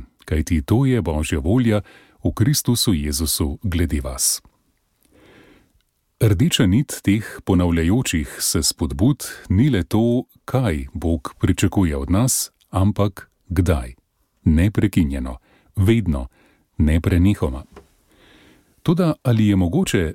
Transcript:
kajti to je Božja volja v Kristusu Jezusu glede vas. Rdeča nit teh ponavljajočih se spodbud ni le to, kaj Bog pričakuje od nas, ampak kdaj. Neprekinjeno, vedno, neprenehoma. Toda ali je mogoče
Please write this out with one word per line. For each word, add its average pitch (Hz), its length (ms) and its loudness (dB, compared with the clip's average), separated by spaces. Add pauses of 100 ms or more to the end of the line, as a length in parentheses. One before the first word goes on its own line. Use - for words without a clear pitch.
(240)
kajti 78 380 -2
to 127 240 2
je 123 160 0
Božja 78 360 -4
volja 104 440 0 (420)
v - 80 -2
Kristusu 120 640 0
Jezusu 76 680 -4
glede 82 380 -2
vas. 65 420 -4 (1800)
Rdeča 113 440 2
nit 101 360 0
teh - 420 -2
ponavljajočih 87 960 0
se - 220 -2
spodbud 127 600 -2 (240)
ni 117 220 2
le 95 140 0
to, 120 400 0 (200)
kaj 87 480 -2
Bog 82 480 -4
pričakuje 87 560 0
od 69 140 -4
nas, - 400 0 (200)
ampak 101 600 -2 (180)
kdaj. 82 460 0 (500)
Neprekinjeno, 80 920 0 (400)
vedno, 92 500 2 (520)
neprenehoma. 82 840 2 (1200)
Toda 165 300 0 (100)
ali 110 240 2
je 101 100 4
mogoče 92 580 0